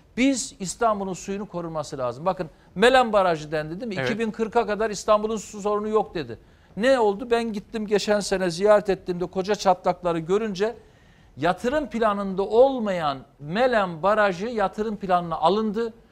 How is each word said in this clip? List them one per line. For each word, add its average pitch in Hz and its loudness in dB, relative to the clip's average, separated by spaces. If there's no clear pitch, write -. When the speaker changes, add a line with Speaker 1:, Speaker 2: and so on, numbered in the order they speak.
Speaker 1:
biz 262 0
İstanbul'un 196 -2
suyunu 202 -8
korunması 160 -8
lazım. 127 -4
Bakın 180 -2
Melen 240 4
Barajı 165 2
dendi 156 -6
değil 247 -8
mi? 185 -6
Speaker 2:
Evet. 127 0
Speaker 1:
İki 214 -2
bin 220 -2
kırka 226 0
kadar 208 -2
İstanbul'un 214 0
su 208 -12
sorunu 208 -2
yok 214 0
dedi. 120 -8
Ne 254 4
oldu? 214 0
Ben 233 0
gittim 214 -8
geçen 208 2
sene 185 0
ziyaret 202 4
ettiğimde 180 -2
koca 190 -2
çatlakları 180 0
görünce 202 -2
yatırım 220 0
planında 202 -2
olmayan 202 2
Melen 180 0
Barajı 202 2
yatırım 214 -2
planına 175 0
alındı. 214 0